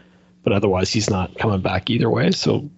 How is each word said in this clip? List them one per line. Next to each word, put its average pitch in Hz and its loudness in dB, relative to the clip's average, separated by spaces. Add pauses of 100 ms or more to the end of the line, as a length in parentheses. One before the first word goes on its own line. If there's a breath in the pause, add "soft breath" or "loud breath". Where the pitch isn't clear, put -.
(440 loud breath)
But 117 2
otherwise, 98 2
he's 107 0
not 92 -2
coming 101 0
back 92 -2
either 120 2
way, 151 2
so - 0